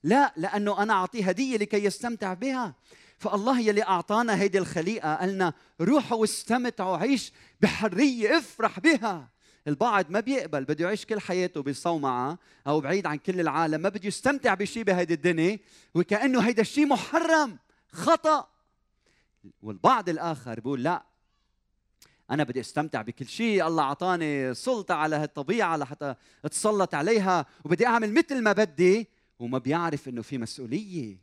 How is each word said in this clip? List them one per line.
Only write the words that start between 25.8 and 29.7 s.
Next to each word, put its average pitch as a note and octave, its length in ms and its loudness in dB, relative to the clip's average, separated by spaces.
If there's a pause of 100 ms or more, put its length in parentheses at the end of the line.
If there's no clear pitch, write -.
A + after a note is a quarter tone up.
أتسلط G3 500 0
عليها، F#3 500 2 (200)
وبدي F3 200 4
أعمل A3+ 280 2
مثل C#4 280 2
ما G#3+ 100 4
بدي." F#3 560 4 (320)
وما A#2+ 180 -4
بيعرف C#3+ 520 -2